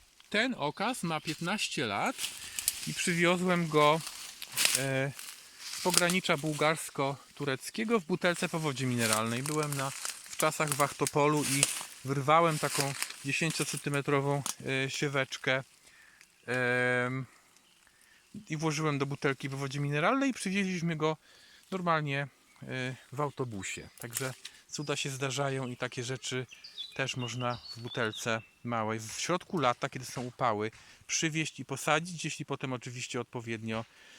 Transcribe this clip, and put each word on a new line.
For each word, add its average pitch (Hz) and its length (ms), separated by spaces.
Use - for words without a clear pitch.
ten 226 280
okaz 190 440
ma 160 180
piętnaście 165 640
lat 120 300
i 156 80
przywiozłem 175 760
go, 151 320
e, 135 340
z - 100
pogranicza 175 540
bułgarsko-tureckiego 151 1600
w 156 40
butelce 175 440
po 170 100
wodzie 135 280
mineralnej. 117 560
Byłem 151 320
na 139 160
wczasach 156 460
w 139 100
Achtopolu 147 640
i 139 180
wyrwałem 151 540
taką 139 340
dziesięciocentymetrową, 143 1160
e, 131 60
sieweczkę, 135 720
em, 123 800
i 156 80
włożyłem 151 420
do 143 80
butelki 139 440
po 135 60
wodzie 139 240
mineralnej 185 500
i - 40
przywieźliśmy 185 640
go 156 200
normalnie, 151 580
e, 127 340
w 127 80
autobusie. 127 680
Także 123 360
cuda 147 280
się 143 140
zdarzają 135 560
i 123 100
takie 123 280
rzeczy 120 420
też 135 220
można 123 420
w 117 40
butelce 113 640
małej, 113 360
w 110 200
środku 180 380
lata, 131 300
kiedy 127 160
są - 180
upały, 113 480
przywieźć 156 540
i 135 40
posadzić, 160 600
jeśli 151 200
potem 135 280
oczywiście 123 480
odpowiednio 113 640